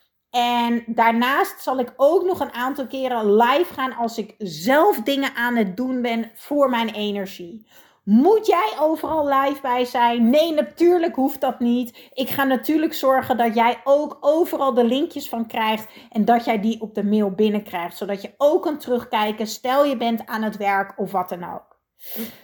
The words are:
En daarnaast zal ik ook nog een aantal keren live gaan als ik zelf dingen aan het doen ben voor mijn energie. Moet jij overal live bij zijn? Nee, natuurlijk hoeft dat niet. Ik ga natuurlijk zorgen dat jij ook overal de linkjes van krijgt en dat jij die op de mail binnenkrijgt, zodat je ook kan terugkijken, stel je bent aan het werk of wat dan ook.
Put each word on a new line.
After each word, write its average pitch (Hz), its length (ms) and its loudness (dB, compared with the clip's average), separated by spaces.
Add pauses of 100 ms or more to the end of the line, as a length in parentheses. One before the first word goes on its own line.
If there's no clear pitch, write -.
(300)
En 240 560 0
daarnaast 233 760 2
zal 262 160 -2
ik 247 180 -4
ook 330 280 4
nog 370 160 -2
een 262 120 -4
aantal 254 340 -6
keren 240 500 0
live 254 380 2
gaan 247 220 -6
als 233 220 -6
ik - 200 -10
zelf 220 580 2
dingen 277 380 -2
aan 240 220 -2
het 190 200 0
doen 254 260 -4
ben 226 320 -4
voor 285 360 0
mijn 233 180 -2
energie. 202 800 -8 (380)
Moet 320 420 4
jij 427 320 0
overal 311 480 0
live 277 360 0
bij 254 220 0
zijn? 240 460 2
Nee, 311 220 4
natuurlijk 339 640 2
hoeft 269 260 -2
dat 254 200 -2
niet. 240 520 -2
Ik 262 160 -4
ga 277 160 -2
natuurlijk 302 500 0
zorgen 262 420 0
dat 226 180 0
jij 233 300 2
ook 285 360 0
overal 294 540 0
de 240 100 4
linkjes 269 440 -2
van 226 180 -6
krijgt 220 400 -4 (240)
en 214 140 0
dat 233 200 4
jij 226 160 0
die 226 200 -2
op 214 140 -12
de 202 100 -4
mail 208 260 0
binnenkrijgt, 208 640 -2
zodat 196 260 -8
je - 140 -16
ook 302 260 2
kan 311 160 -4
terugkijken, 220 680 -4
stel 262 380 0
je 277 120 -2
bent 233 300 -4
aan 214 160 -6
het 208 140 -4
werk 196 420 -2
of 190 140 -6
wat 180 160 -2
dan 175 260 -10
ook. - 240 -18 (640)